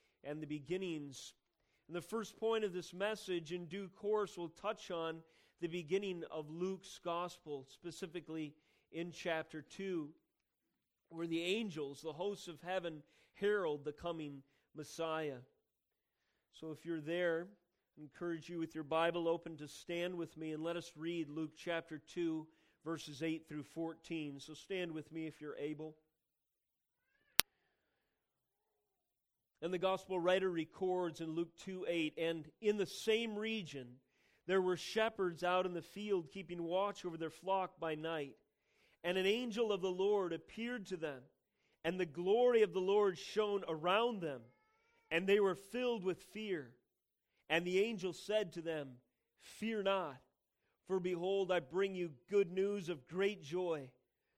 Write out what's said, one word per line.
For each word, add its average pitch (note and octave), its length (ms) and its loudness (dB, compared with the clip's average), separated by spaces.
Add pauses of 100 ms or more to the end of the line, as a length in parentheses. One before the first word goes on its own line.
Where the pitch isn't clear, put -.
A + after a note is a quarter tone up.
(240)
and D3+ 180 -6
the D3+ 60 -6
beginnings. D3+ 880 -4 (520)
And E3 80 -8
the F3 60 -4
first - 380 -4
point A3 240 2
of F#3+ 100 0
this F3 220 -6
message F#3 560 -2
in F3 160 -4
due F#3+ 220 -8
course G#3 480 0
will E3+ 120 -6
touch - 400 -6
on E3 280 -2 (440)
the E3+ 60 0
beginning F3 640 -2
of D3+ 180 -6
Luke's F3+ 540 -6
Gospel, E3+ 680 -4
specifically D#3 840 -8 (360)
in E3+ 200 -6
chapter D#3+ 500 -4
two, F3+ 480 -4 (1000)
where E3 180 -6
the E3 160 0
angels, E3+ 580 -2
the D#3 100 -6
hosts F#3 360 -4
of D#3+ 180 -12
heaven, E3+ 380 -4 (320)
herald F3+ 500 2
the D3+ 60 -2
coming D3+ 500 -6 (340)
Messiah. D#3 680 -4 (1120)
So D#3+ 180 -8
if D3+ 160 -10
you're E3 140 0
there, E3+ 440 2 (540)
I - 20 -16
encourage E3 480 -6
you F3 80 -6
with D#3+ 160 -2
your D#3 100 -6
Bible E3 440 4
open E3 300 0
to D3 100 -10
stand F3 480 -4
with E3 220 -6
me D#3 160 -4
and D#3 100 -4
let E3+ 120 0
us E3+ 200 -8
read D#3+ 340 -2
Luke D3+ 260 -4
chapter D#3+ 460 -4 (100)
two, D#3+ 360 0 (380)
verses D3 360 -6
eight D#3+ 280 -2
through D3+ 140 -8
fourteen. D#3+ 760 -6
So D#3 140 -14
stand F3+ 400 -4
with D#3 180 -8
me D#3+ 160 -4
if D3 140 -12
you're D3 160 -8
able. D#3 400 -4 (3750)
And F3 120 -2
the F3+ 40 2
gospel F#3+ 400 0
writer F#3 320 6
records F3 680 0
in D#3+ 120 -4
Luke E3+ 260 -4
two F#3 320 -8
eight, E3 280 0
"And E3 320 -2 (120)
in G#3+ 160 4
the G3 80 2
same A3 500 0
region G#3 520 -4 (600)
there F#3 140 6
were F3+ 160 4
shepherds F#3+ 640 0
out F3+ 220 6
in F3+ 80 -2
the E3+ 80 -4
field G3 500 -2
keeping F3 320 -6
watch F#3+ 420 0
over E3 120 -4
their D#3+ 120 -2
flock F#3 500 -2
by D#3+ 160 0
night. D3+ 400 -4 (680)
And F3+ 140 0
an F#3 100 4
angel A3+ 460 2
of F#3 80 0
the F#3 100 2
Lord F#3+ 420 2
appeared A3+ 540 -6
to F#3 100 -4
them, D3 240 -6 (600)
and F3+ 160 2
the F3+ 60 2
glory G#3+ 580 6
of F3 100 6
the F#3 60 2
Lord F#3+ 380 6
shone G3+ 500 0
around F#3 540 4
them, C#3 200 -4 (720)
and F3 160 2
they G3+ 140 8
were F#3+ 120 6
filled A#3+ 500 0
with F#3 200 0 (100)
fear. F3+ 380 -4 (800)
And E3+ 140 4
the F#3 200 4
angel F#3+ 300 0
said G3+ 400 0
to E3+ 100 -6
them, C#3+ 360 -4 (380)
'Fear A3 460 -2
not, F#3 360 2 (680)
for F#3+ 120 2
behold, F#3 520 2
I F3+ 80 6
bring F#3 340 0
you E3+ 220 -4 (120)
good G3 240 6
news F#3+ 380 0
of D3 180 -6
great F#3+ 360 0
joy D#3 480 -2 (460)